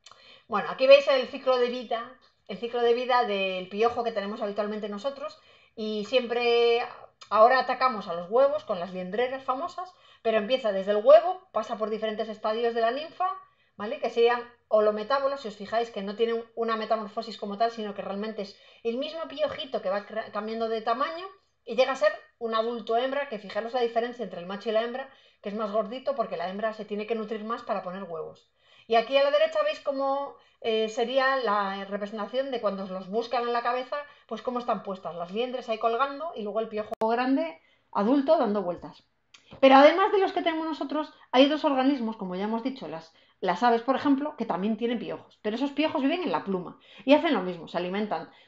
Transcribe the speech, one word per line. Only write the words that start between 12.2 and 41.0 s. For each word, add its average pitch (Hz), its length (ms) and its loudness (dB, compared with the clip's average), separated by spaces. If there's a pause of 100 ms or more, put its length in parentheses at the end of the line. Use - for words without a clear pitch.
estadios 226 440 -2
de 233 80 0
la 226 80 4
ninfa, 311 380 -4 (500)
¿vale? 220 220 -8
Que 240 100 -2
serían 240 320 4 (280)
holometábolas, 220 720 2
si 214 80 -8
os 202 60 -14
fijáis 220 360 -4
que 202 100 -8
no 202 140 -8
tienen 226 280 0 (120)
una 226 220 -2
metamorfosis 214 600 -4
como 202 200 -8
tal, 233 120 2
sino 214 240 -8
que 196 80 -10
realmente 202 420 -6
es - 160 -16 (240)
el 233 140 -2
mismo 311 300 -6
piojito 277 560 -4
que 185 60 -2
va 202 180 -4
cra-, 214 240 -8
cambiando 220 360 -4
de 220 140 -2
tamaño 320 460 -4 (360)
y 233 120 -10
llega 262 160 4
a 262 40 -2
ser 294 160 2 (280)
un 226 160 -4
adulto 226 420 0
hembra, 269 320 -2
que 214 80 -8
fijaros 208 360 -8
la 254 80 0
diferencia 233 420 -2
entre 180 160 -10
el 175 80 -12
macho 202 220 -8
y - 20 0
la 220 100 2
hembra, 247 280 -6 (320)
que 208 80 -8
es 196 60 -8
más 214 160 -4
gordito 233 440 -2
porque 185 220 -4
la 170 120 -6
hembra 214 240 -4
se 214 120 -12
tiene 208 200 -6
que 233 100 -2
nutrir 214 280 -6
más 233 180 -6
para 202 220 -4
poner 185 200 -10
huevos. 156 480 -12 (360)
Y 226 80 2
aquí 233 220 4
a 277 60 6
la 285 80 2
derecha 311 320 2
veis - 160 -2
cómo, 277 560 -2 (260)
eh, 220 280 0
sería 262 480 2
la 202 480 -2
representación 208 640 -6
de 247 120 -4
cuando 196 260 -2
los 185 220 -10
buscan 233 340 -2
en 240 100 -2
la 240 80 0
cabeza, 254 360 -4 (280)
pues 220 160 -10
cómo 247 160 -4
están 233 240 -2
puestas 185 320 -8
las 170 180 -8
liendres 240 380 -6
ahí 220 80 -2
colgando 277 580 -2
y 233 60 -8
luego 208 200 -4
el 226 60 -4
piojo 214 340 -8
grande, 262 600 0 (300)
adulto, 277 480 4
dando 208 240 0
vueltas. 175 400 -10 (560)
Pero 269 160 10
además 330 360 8
de 415 60 4
los 381 160 2
que 359 80 -2
tenemos 320 240 -2
nosotros, 294 480 -4 (180)